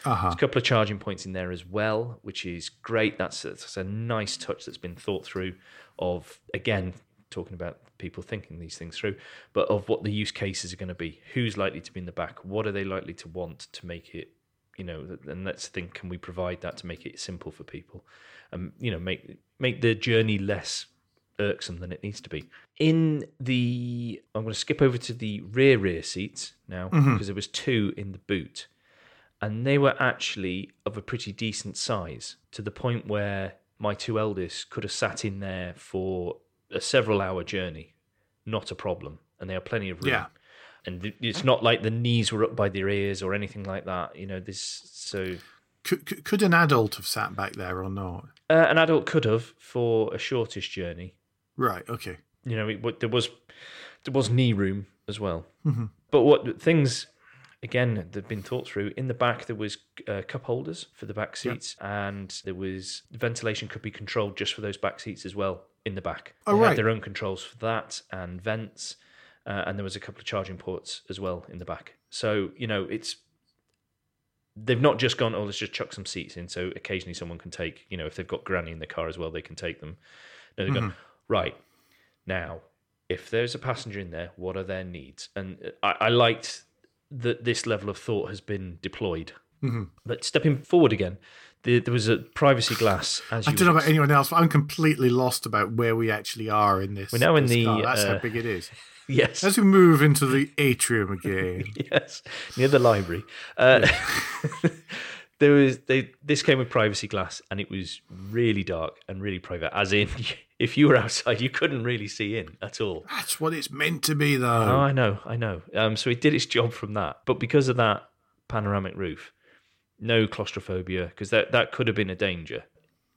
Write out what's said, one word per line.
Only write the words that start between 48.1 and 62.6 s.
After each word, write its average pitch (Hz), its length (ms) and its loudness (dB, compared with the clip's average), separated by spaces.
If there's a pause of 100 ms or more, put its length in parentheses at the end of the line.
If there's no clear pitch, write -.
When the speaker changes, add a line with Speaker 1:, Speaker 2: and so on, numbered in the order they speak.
Speaker 2:
Uh, 160 200 8
an 156 80 4
adult 160 280 4
could 147 200 2
have 113 340 0
for 117 540 0
a - 40 -6
shortish 113 520 -4
journey. 87 440 -10 (420)
Speaker 1:
Right, 101 320 -2
okay. 110 300 -10 (280)
Speaker 2:
You 117 120 -4
know, 107 100 -2
it, 107 140 -4
w-, 117 180 -4
there 117 100 -2
was, 120 200 0 (760)
there 143 100 -6
was 127 160 2
knee 123 220 6
room 98 360 0 (200)
as 104 140 -8
well. 87 240 -4 (200)
Speaker 1:
Mm-hmm. 117 200 0 (260)
Speaker 2:
But 135 120 8
what 135 380 6
things, 151 460 2 (560)
again, 117 480 0
they've 98 160 -10
been 104 160 -8
thought 127 240 -6
through. 101 300 -4
In 131 100 -4
the 123 60 -4
back, 120 320 0
there 117 100 -8
was, 104 220 -6 (300)
uh, 101 200 -4
cup - 180 -10
holders 143 480 -6
for - 120 -16
the 104 80 -10
back 104 160 -6 (120)
Speaker 1:
Yep. 123 120 -4
Speaker 2:
seats, - 260 -12
and 98 640 -6
there 95 120 -8
was 95 560 -8